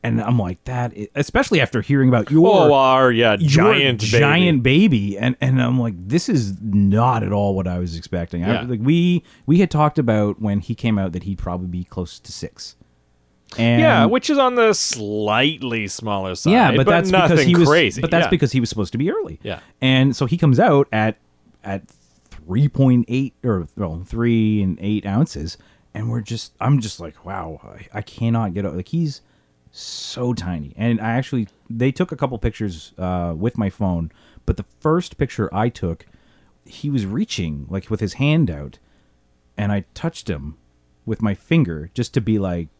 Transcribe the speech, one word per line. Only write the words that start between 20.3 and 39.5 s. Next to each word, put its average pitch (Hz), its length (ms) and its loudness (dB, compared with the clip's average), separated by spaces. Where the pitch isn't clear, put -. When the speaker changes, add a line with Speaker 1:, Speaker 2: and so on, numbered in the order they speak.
Speaker 1:
comes 143 240 4
out 143 320 4
at, 110 240 -2
at 98 180 -8
three 120 220 0
point 127 400 4
eight 131 260 -4
or, 95 320 -2
well, 87 300 -6
three 113 560 0
and 92 180 -2
eight 101 260 -4
ounces. 98 520 -2
And 110 160 -6
we're 117 100 -4
just, 110 400 -10
I'm 131 200 2
just 107 200 -10
like, 82 240 -16
"Wow, 90 400 -10
I, - 340 -14
I 104 40 -8
cannot 113 520 -4
get 98 120 -4
o-," 90 60 -4
like, 92 160 -8
he's 160 340 -4
so - 640 -8
tiny. 85 420 -8
And 113 240 -2
I 113 120 -4
actually, 123 360 -4
they 120 200 0
took 175 220 -4
a 143 40 -10
couple 131 220 -4
pictures, 101 600 -6
uh, 87 380 -2
with 104 220 -4
my 101 120 -2
phone, 87 420 -4
but 90 140 0
the - 60 -10
first 165 380 -2
picture 117 360 -4
I 110 160 0
took, - 360 -8
he - 240 -8
was 120 160 -2
reaching, 85 640 -6
like, 95 200 -8
with 107 100 -4
his 101 140 -4
hand 135 360 0
out, 71 280 -12